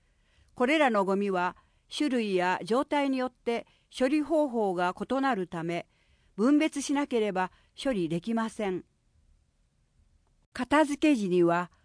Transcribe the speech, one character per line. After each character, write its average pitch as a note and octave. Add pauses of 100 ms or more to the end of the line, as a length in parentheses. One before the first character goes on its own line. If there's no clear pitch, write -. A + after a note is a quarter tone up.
(560)
こ B3
れ D4
ら D4+
の G#3
ゴ F#3+
ミ G3+
は、 F3+ (400)
種 D4+
類 A3+
や F3+
状 A3+
態 C#4+
に C4
よ B3+
っ B3+
て - (320)
処 B3+
理 D4+
方 D4+
法 G#3+
が F3+
異 B3
な C4+
る F#3
た E3
め、 E3+ (480)
分 C4+
別 D#4
し C#4+
な C#4+
け A#3
れ G#3+
ば F#3 (300)
処 C4+
理 F3
で E3
き A3+
ま A3+
せ G#3
ん。 F#3 (1700)
片 C#4
付 C#4+
け D4+
時 G3+
に F3+
は、 E3+ (120)